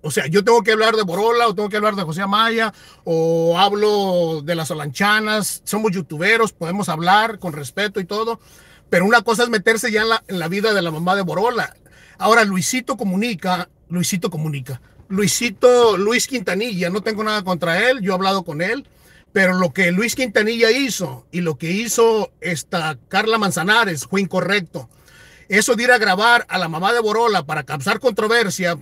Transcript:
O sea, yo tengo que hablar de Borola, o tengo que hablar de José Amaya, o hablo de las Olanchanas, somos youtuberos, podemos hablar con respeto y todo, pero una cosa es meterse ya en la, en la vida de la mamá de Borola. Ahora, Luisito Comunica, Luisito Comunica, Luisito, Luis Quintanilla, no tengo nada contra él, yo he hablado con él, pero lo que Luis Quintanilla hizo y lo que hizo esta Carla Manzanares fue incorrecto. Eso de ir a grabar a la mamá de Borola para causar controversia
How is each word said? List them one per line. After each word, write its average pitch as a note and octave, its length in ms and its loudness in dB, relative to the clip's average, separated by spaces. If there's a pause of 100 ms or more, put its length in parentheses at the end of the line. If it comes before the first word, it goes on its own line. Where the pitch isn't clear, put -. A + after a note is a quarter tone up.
O D3+ 80 -6
sea, F#3+ 160 -2
yo F#3+ 160 2
tengo A3+ 180 6
que A3 120 0
hablar A3 220 2
de A3 60 2
Borola, A3 460 0
o G3 80 0
tengo G#3 120 -2
que G#3 100 -4
hablar G#3 180 0
de G3+ 80 -4
José D#3+ 180 -6
Amaya, A3 500 0 (340)
o E3 520 2
hablo G3 880 2
de E3+ 100 -4
las D#3+ 160 -4
Olanchanas, G3+ 920 -2
somos G#3+ 300 -2
youtuberos, F#3+ 600 0
podemos F3+ 360 -6
hablar F#3+ 500 2
con E3+ 140 -8
respeto G3 460 -6
y F#3 60 -6
todo, A3 340 -4 (520)
pero F3 120 4
una A3 200 4
cosa A#3 180 0
es A#3+ 80 2
meterse A3+ 420 0
ya G#3+ 120 2
en A3+ 60 0
la, A3+ 180 0
en F#3+ 100 -6
la E3 100 -2
vida G3+ 280 0
de F3+ 80 0
la E3+ 80 -2
mamá E3+ 240 0
de G3+ 80 -2
Borola. F3+ 520 -2 (440)
Ahora, A3 240 4
Luisito G3+ 540 -2
Comunica, F#3+ 720 -2 (220)
Luisito F3+ 400 -2
Comunica, C#3+ 500 -8 (280)
Luisito, A3+ 920 4
Luis G#3+ 300 0
Quintanilla, F#3+ 640 -4
no G3+ 100 -4
tengo A3 220 -4
nada G#3+ 200 -2
contra F3+ 460 0
él, C4 120 0
yo F#3+ 100 -2
he F#3 40 0
hablado F#3 280 0
con D#3 180 -8
él, A3+ 260 -4 (460)
pero F#3 220 2
lo F#3 180 0
que F3+ 180 2
Luis G#3 220 0
Quintanilla A3+ 560 2
hizo G3 640 -2
y F3+ 100 -4
lo D#3+ 160 -2
que E3 140 -6
hizo A3 600 2 (100)
esta D#3 680 -6
Carla G#3+ 320 0
Manzanares G3 680 0
fue G3 160 -2
incorrecto. F3+ 680 -4 (640)
Eso G#3+ 260 2
de A3+ 80 -2
ir B3 80 4
a B3 60 6
grabar G#3+ 500 2
a F#3 120 -4
la E3+ 100 -4
mamá F3+ 240 -2
de A#3+ 60 2
Borola G#3+ 440 0
para D3+ 200 -6
causar E3+ 360 -4
controversia G#3 840 0